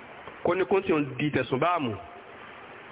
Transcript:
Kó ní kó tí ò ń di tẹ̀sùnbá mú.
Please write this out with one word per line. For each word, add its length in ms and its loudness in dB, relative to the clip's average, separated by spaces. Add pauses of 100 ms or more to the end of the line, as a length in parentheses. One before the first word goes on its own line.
(440)
Kó 120 4
ní 140 2
kó 120 6
tí 120 0
ò 60 6
ń 60 2 (120)
di 120 2
tẹ̀sùnbá 500 2
mú. 120 0 (1000)